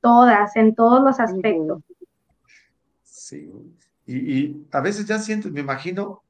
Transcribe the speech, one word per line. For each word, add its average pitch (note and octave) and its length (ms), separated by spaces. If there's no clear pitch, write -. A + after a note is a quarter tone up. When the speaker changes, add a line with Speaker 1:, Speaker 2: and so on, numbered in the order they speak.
Speaker 1:
todas, A#3+ 540
en A3 200
todos B3 280
los C4 160
aspectos. F#3 580
Speaker 2:
Ujú. - 280
Speaker 3:
Sí, - 480
y, B2+ 320
y C#3+ 340
a C#3+ 100
veces G#3 240
ya G#3+ 140
sientes, G#3+ 320
me C#3+ 100
imagino F3+ 680